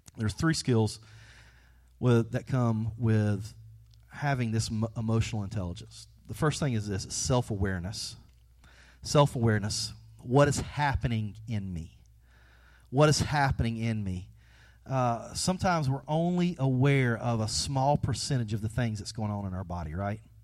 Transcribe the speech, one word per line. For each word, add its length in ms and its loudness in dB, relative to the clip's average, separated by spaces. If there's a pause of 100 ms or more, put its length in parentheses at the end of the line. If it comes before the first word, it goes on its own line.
(160)
There's 180 -2
three 200 2
skills 460 2 (1000)
with, 340 4
that 120 -4
come 540 0
with 520 2 (600)
having 380 -2
this 180 0
mo-, 280 -2
emotional 460 0
intelligence. 640 -8 (200)
The 60 -12
first 260 0
thing 140 0
is 120 0
this, 240 -4
self-awareness. 1080 -2 (840)
Self-awareness. 880 2 (260)
What 300 4
is 100 -2
happening 760 -2 (120)
in 260 -4
me? 240 -10 (920)
What 180 6
is 140 4
happening 560 0
in 260 -2
me? 240 -6 (580)
Uh, 480 -2
sometimes 560 0
we're 200 -2
only 500 0
aware 580 4
of 220 0
a 80 0
small 480 0
percentage 580 -2
of 80 -4
the 60 -4
things 320 -2
that's 140 -10
going 180 -4
on 140 -4
in 80 -4
our 100 -4
body, 300 -6
right? 260 -4 (240)